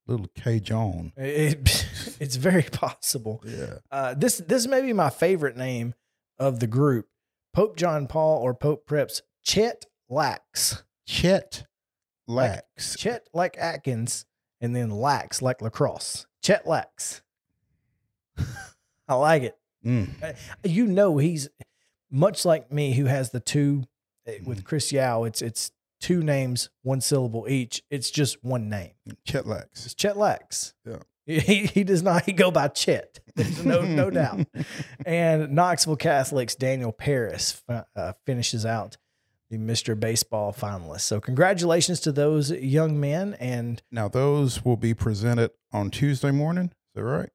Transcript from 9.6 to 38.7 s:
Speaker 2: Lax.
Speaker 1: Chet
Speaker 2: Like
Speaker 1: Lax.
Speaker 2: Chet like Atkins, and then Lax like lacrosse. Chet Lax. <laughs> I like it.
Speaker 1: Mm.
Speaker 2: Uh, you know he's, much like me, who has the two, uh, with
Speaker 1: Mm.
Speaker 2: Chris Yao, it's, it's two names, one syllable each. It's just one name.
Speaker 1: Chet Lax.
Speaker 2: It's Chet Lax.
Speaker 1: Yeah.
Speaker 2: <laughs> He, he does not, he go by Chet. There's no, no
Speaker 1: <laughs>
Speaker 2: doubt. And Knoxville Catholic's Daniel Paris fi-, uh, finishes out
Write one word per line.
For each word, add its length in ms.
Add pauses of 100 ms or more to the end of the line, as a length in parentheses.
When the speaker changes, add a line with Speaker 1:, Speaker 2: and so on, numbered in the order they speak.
Speaker 2:
Lax. 760 (220)
Speaker 1:
Chet 640 (600)
Speaker 2:
Like 240 (260)
Speaker 1:
Lax. 200
Speaker 2:
Chet 360
like 260
Atkins, 680 (360)
and 140
then 140
Lax 520
like 200
lacrosse. 680 (140)
Chet 240
Lax. 560 (1160)
<laughs> 680
I 80
like 280
it. 140 (280)
Speaker 1:
Mm. 240 (120)
Speaker 2:
Uh, 120 (300)
you 240
know 300
he's, 320 (640)
much 340
like 260
me, 220
who 120
has 260
the 80
two, 440 (440)
uh, 40 (140)
with 160
Speaker 1:
Mm. 40
Speaker 2:
Chris 260
Yao, 340
it's, 160
it's 300 (280)
two 240
names, 460 (140)
one 180
syllable 480
each. 400
It's 220
just 320
one 260
name. 220 (340)
Speaker 1:
Chet 220
Lax. 380
Speaker 2:
It's 80
Chet 240
Lax. 560 (120)
Speaker 1:
Yeah. 120
Speaker 2:
<laughs> 60 (240)
He, 380
he 180
does 200
not, 220
he 80
go 180
by 160
Chet. 520 (160)
There's 300
no, 160
no 280
Speaker 1:
<laughs> 20
Speaker 2:
doubt. 340 (600)
And 460
Knoxville 420
Catholic's 580
Daniel 380
Paris 720
fi-, 180 (120)
uh, 180 (140)
finishes 360
out 340 (520)